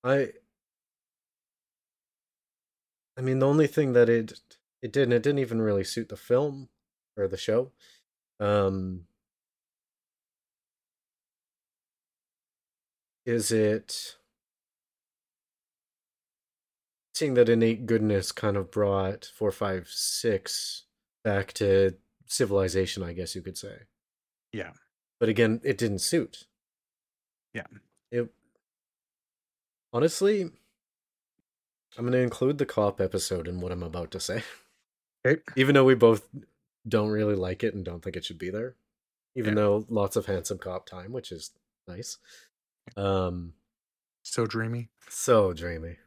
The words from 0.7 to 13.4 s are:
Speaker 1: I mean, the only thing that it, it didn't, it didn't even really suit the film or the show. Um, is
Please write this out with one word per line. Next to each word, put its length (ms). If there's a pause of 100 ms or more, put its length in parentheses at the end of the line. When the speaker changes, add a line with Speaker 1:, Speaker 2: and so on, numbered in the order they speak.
Speaker 1:
I 40
mean, 180
the 80
only 200
thing 240
that 160
it, 320 (420)
it 120
didn't, 180
it 100
didn't 180
even 220
really 220
suit 240
the 80
film 540 (480)
or 100
the 80
show. 360 (680)
Um, 600 (4000)
is 260